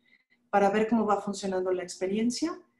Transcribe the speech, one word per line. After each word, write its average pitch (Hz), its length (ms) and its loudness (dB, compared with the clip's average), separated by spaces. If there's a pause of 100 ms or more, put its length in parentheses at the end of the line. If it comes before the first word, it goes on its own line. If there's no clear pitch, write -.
(500)
para 202 200 4
ver 214 180 2
cómo 226 160 2
va 202 160 2
funcionando 190 520 -4
la 180 100 -2
experiencia, 226 760 -2 (220)